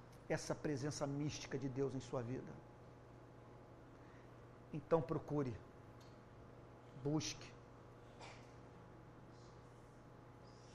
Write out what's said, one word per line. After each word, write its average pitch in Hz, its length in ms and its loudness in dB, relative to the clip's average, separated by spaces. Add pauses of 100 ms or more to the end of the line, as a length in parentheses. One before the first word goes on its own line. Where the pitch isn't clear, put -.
(300)
essa 151 260 4
presença 147 500 4
mística 143 520 4
de 131 100 2
Deus 135 260 4
em 135 60 2
sua 127 220 2
vida. 117 300 0 (2250)
Então 160 280 10
procure, 147 520 6 (1500)
busque, - 480 4 (3250)